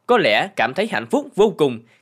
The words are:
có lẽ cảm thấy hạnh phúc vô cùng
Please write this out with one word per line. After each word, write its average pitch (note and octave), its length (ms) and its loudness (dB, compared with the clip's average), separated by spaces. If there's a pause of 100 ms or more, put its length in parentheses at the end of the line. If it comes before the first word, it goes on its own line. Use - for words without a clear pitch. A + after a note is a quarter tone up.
có A#3+ 120 2
lẽ C3 380 2
cảm A#2+ 180 -2
thấy G3+ 120 -2
hạnh A#2 200 -6
phúc D3 300 -2
vô G3 220 4
cùng B2 220 0 (220)